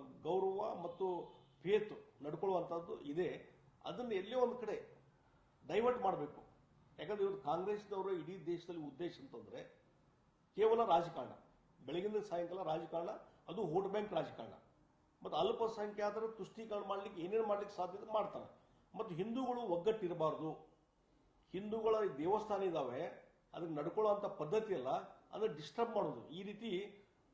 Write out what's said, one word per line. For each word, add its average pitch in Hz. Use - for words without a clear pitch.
ಗೌರವ 190
ಮತ್ತು 175
ಫೇತ್ 196
ನಡ್ಕೊಳ್ಳುವಂಥದ್ದು 170
ಇದೆ. 151
ಅದನ್ನ 226
ಎಲ್ಲೇ 202
ಒಂದು 247
ಕಡೆ -
ಡೈವರ್ಟ್ 233
ಮಾಡಬೇಕು. 160
ಯಾಕಂದ್ರೆ 196
ಇವತ್ತು 190
ಕಾಂಗ್ರೆಸ್ನವರ 190
ಇಡೀ 165
ದೇಶದಲ್ಲಿ 170
ಉದ್ದೇಶ 156
ಅಂತಂದ್ರೆ 120
ಕೇವಲ 220
ರಾಜಕಾರಣ, 147
ಬೆಳಗಿನ 190
ಸಾಯಂಕಾಲ 175
ರಾಜಕಾರಣ, 165
ಅದು 214
ವೋಟ್ 185
ಬ್ಯಾಂಕ್ 208
ರಾಜಕಾರಣ. 123
ಮತ್ತು 180
ಅಲ್ಪಸಂಖ್ಯಾತರ 208
ತುಷ್ಟೀಕರಣ 208
ಮಾಡ್ಲಿಕ್ಕೆ 196
ಏನೇನು 214
ಮಾಡ್ಲಿಕ್ಕೆ 202
ಸಾಧ್ಯತೆ 202
ಮಾಡ್ತಾರೆ. -
ಮತ್ತು 185
ಹಿಂದೂಗಳು 240
ಒಗ್ಗಟ್ಟಿರಬಾರ್ದು, 170
ಹಿಂದೂಗಳ 214
ದೇವಸ್ಥಾನ 196
ಇದಾವೆ, 151
ಅದಕ್ಕೆ 165
ನಡ್ಕೊಳ್ಳೋಂಥ 196
ಪದ್ಧತಿ 202
ಅಲ್ಲ, 127
ಅದನ್ನ 202
ಡಿಸ್ಟರ್ಬ್ 220
ಮಾಡೋದು. 143
ಈ 175
ರೀತಿ 208